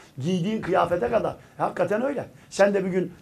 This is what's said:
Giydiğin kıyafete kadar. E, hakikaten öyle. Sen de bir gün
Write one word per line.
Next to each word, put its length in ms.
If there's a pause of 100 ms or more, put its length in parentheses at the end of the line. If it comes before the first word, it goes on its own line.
(180)
Giydiğin 440
kıyafete 480
kadar. 220
E, 300
hakikaten 400
öyle. 240 (240)
Sen 240
de 120
bir 40
gün 320